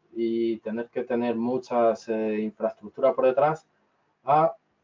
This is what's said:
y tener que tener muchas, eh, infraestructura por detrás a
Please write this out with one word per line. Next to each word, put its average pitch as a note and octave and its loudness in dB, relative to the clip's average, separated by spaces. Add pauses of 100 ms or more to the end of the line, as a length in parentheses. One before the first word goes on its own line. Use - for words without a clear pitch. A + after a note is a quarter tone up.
(120)
y A2+ -2
tener A2+ -8
que B2 -6
tener A#2+ -2
muchas, A#2 0
eh, A2 -2
infraestructura A2 -2
por C3 0
detrás C#3+ 2 (580)
a D#3 2 (300)